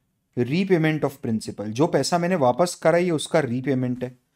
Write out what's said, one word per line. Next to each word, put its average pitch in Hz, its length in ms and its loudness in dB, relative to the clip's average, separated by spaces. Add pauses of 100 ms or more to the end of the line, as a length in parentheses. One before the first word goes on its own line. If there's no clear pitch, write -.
(380)
repayment 156 680 2
of 139 160 -4
principal, 107 500 -6
जो 123 180 2
पैसा 151 300 0
मैंने 175 200 0
वापस 131 380 2
करा 160 220 2
ये 175 140 0
उसका 160 300 0
रीपेमेंट 127 640 -2
है। 123 120 -8 (200)